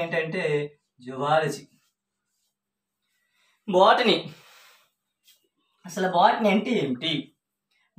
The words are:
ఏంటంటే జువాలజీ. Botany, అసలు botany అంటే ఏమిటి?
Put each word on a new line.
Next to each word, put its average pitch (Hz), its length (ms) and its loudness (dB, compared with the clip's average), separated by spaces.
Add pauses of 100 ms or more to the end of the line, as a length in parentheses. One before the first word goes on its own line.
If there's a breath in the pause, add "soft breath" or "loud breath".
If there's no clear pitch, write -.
ఏంటంటే 165 420 -6 (600)
జువాలజీ. 143 580 -2 (2000)
Botany, 202 420 4 (1700 loud breath)
అసలు 185 280 -2
botany 220 380 4
అంటే 233 160 0 (120)
ఏమిటి? 139 300 -4 (880)